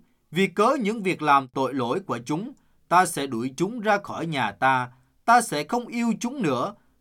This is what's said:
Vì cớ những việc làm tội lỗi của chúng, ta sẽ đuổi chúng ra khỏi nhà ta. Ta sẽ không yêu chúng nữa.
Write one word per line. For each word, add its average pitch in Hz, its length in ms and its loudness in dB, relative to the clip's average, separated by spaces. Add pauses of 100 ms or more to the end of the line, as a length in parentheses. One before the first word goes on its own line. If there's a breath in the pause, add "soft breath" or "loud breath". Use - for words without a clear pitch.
(300)
Vì 190 160 2
cớ 233 340 2
những 214 220 -2
việc 165 200 -2
làm 139 260 4
tội 135 260 -2
lỗi 127 260 -2
của 120 180 -4
chúng, 160 340 -6 (360)
ta 180 180 4
sẽ 143 200 -4
đuổi 131 300 -4
chúng 220 240 -2
ra 208 180 2
khỏi 165 280 -8
nhà 131 260 -2
ta. 127 380 2 (340 soft breath)
Ta 240 160 6
sẽ 226 240 -4
không 240 220 -4
yêu 233 340 -2
chúng 254 220 -6
nữa. 147 320 -2 (260)